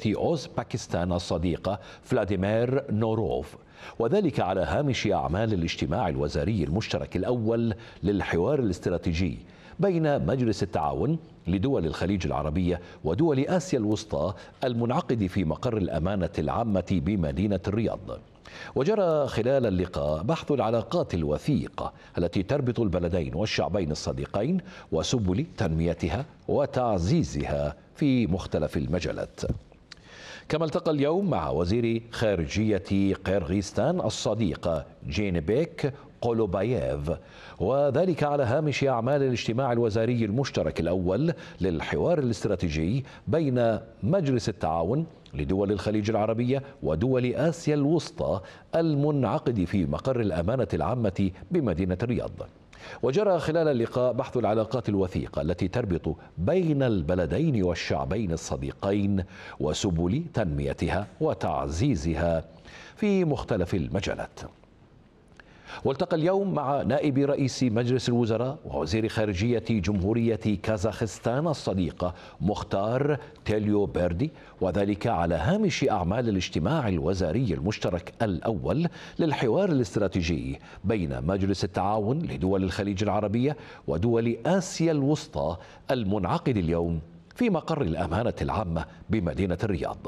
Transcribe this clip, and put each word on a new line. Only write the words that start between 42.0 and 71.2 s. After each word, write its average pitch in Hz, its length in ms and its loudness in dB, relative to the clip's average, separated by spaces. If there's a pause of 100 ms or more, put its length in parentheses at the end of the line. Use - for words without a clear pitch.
الاستراتيجي 104 840 0 (220)
بين 123 520 2 (240)
مجلس 135 460 2
التعاون 87 560 0 (280)
لدول 95 380 0
الخليج 104 380 0
العربية 113 540 0 (200)
ودول 123 420 2
آسيا 123 500 0
الوسطى 139 680 0 (340)
المنعقد 143 880 2
في 90 220 2
مقر 120 360 0
الأمانة 98 520 0
العامة 95 580 0 (200)
بمدينة 95 520 0
الرياض. 78 280 -2 (720)
وجرى 180 360 4
خلال 156 280 2
اللقاء 123 460 2
بحث 127 240 -2
العلاقات 110 520 0
الوثيقة 90 520 0
التي 87 260 0
تربط 87 480 -2 (220)
بين 147 460 2
البلدين 92 800 2
والشعبين 87 680 0
الصديقين 95 920 -2 (360)
وسبل 87 640 0 (100)
تنميتها 80 720 -2 (140)
وتعزيزها 82 1200 0 (520)
في 196 300 2
مختلف 113 500 0
المجالات. 80 640 -4 (1500)
والتقى 170 320 0
اليوم 185 360 2
مع 143 280 0
نائب 135 360 2
رئيس 139 460 2
مجلس 123 460 2
الوزراء 120 560 2
ووزير 110 420 0
خارجية 110 640 0
جمهورية 107 920 2
كازاخستان 113 840 -2